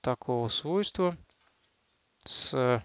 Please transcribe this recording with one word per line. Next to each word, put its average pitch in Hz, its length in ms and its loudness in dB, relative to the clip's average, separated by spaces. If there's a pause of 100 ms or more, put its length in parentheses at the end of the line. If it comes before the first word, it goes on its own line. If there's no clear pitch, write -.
такого 123 480 -2
свойства 180 680 -2 (1080)
с 123 600 2